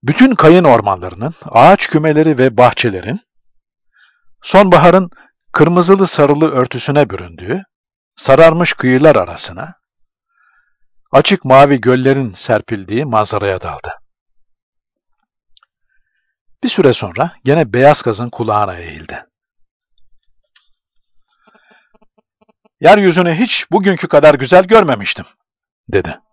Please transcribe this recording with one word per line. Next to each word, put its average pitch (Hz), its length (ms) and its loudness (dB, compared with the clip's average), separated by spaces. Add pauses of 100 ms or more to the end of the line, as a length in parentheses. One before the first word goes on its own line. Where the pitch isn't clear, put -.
Bütün 247 320 0
kayın 170 300 4
ormanlarının, 101 760 -2
ağaç 165 440 4
kümeleri 156 520 0
ve 127 180 0
bahçelerin, 113 640 -2 (1200)
sonbaharın 180 680 4 (420)
kırmızılı 175 540 2
sarılı 147 440 0
örtüsüne 131 600 -4
büründüğü, 95 540 -12 (520)
sararmış 165 560 2
kıyılar 131 440 2
arasına, 90 580 -8 (1400)
açık 156 320 0
mavi 139 360 4
göllerin 127 540 -2
serpildiği 107 680 -6
manzaraya 104 560 -4
daldı. - 320 -14 (2750)
Bir 254 60 -4
süre 147 240 0
sonra 117 520 -6
gene 135 280 0
beyaz 135 300 2
kazın 117 280 -6
kulağına 104 460 -6
eğildi. 80 500 -18 (3500)
"Yeryüzünü 180 540 2
hiç - 360 -6
bugünkü 185 380 -2
kadar 151 260 4
güzel 143 300 2
görmemiştim," 165 600 -2 (640)
dedi. - 320 -4 (120)